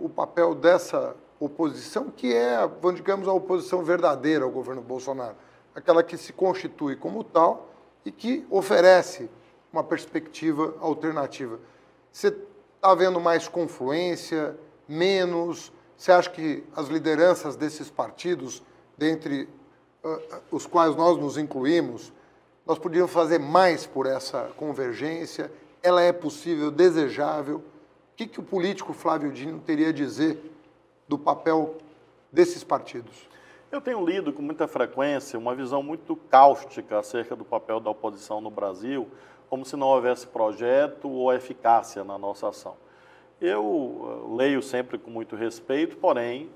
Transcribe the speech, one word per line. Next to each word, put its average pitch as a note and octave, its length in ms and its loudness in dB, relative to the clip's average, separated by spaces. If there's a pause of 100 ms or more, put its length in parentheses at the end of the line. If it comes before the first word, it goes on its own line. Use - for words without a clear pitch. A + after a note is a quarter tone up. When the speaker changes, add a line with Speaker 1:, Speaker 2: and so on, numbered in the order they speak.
Speaker 1:
o D#3+ 40 -6
papel E3 460 0
dessa C#3+ 640 2 (240)
oposição, D#3 680 -4
que B3 240 -2
é, A#3 320 2 (140)
vamos, F3+ 160 2
digamos, F#3+ 300 -4
a F#3+ 60 2
oposição F#3 500 -2
verdadeira D#3 640 2
ao B2+ 60 -2
governo B2 320 -8
Bolsonaro, B2+ 520 -10 (400)
aquela E3 280 4
que E3 140 -10
se - 160 -16
constitui E3 640 -2
como G3+ 300 -8
tal F3 460 2 (340)
e G3+ 60 -8
que C4 400 -4
oferece F3+ 800 6 (420)
uma D#3+ 100 -2
perspectiva D#3+ 1000 -4
alternativa? D3 760 -4 (540)
Você - 180 0 (500)
tá F#3+ 140 6
vendo F3+ 260 2
mais E3+ 280 0
confluência, D#3 1080 -4 (300)
menos? F3 880 0 (240)
Você - 160 4
acha F3 180 6
que D#3+ 320 -4 (140)
as D3+ 120 -6
lideranças D#3 680 2
desses D3 340 -8
partidos, C3+ 720 -6 (340)
dentre, D3+ 520 -2 (560)
ah, D#3+ 140 -6 (320)
os D#3 160 -6
quais E3 280 4
nós E3 220 4
nos C#3+ 200 -6
incluímos, C#3+ 760 -2 (520)
nós D#3+ 140 -2
podíamos F3 320 0
fazer E3 280 2
mais D#3+ 480 4
por C3 200 -4
essa C3 500 -4
convergência? D3 920 -8 (320)
Ela F3+ 200 6
é F3 100 6
possível, D3+ 580 -4
desejável? D3+ 880 2
O - 580 -20
que A3+ 100 -8
que - 140 -14
o - 20 -10
político F3+ 520 -4
Flávio D3+ 360 -2
Dino C#3+ 280 -10
teria D#3 320 0
a - 20 0
dizer C#3+ 480 -2 (640)
do D3 120 -2
papel D#3 580 0 (560)
desses E3+ 320 4
partidos? - 640 -6 (420)
Speaker 2:
Eu C#4+ 100 -6
tenho A#3+ 240 -4
lido F3+ 280 -2
com - 80 -12
muita D#3 260 -4
frequência C3 720 -2
uma A#2+ 160 -4
visão C3+ 280 -4
muito D#3 340 -8
cáustica C3 800 6
acerca A#2 380 -4
do A2 80 -16
papel A2 340 -4
da G#2+ 120 -4
oposição G#2+ 500 -8
no A2 100 -12
Brasil, G#2 580 -6 (420)
como C3 140 -8
se D3+ 120 -12
não C3+ 120 0
houvesse B2 380 2
projeto A#2+ 800 0
ou B2+ 240 0
eficácia A#2 720 0
na G2 140 -10
nossa G2+ 320 -8
ação. - 280 -10 (640)
Eu, C3 920 -4
eh, A2+ 40 -4
leio C3+ 260 2
sempre B2 360 -6
com - 120 -18
muito A2+ 260 -10
respeito, C3 640 -4
porém, C3 580 -2